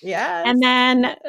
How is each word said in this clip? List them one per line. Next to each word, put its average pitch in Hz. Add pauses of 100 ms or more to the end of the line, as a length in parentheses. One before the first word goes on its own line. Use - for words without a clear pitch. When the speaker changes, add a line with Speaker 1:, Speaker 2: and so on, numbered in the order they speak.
Speaker 1:
Yes. 180
Speaker 2:
And 247
then, 254 (120)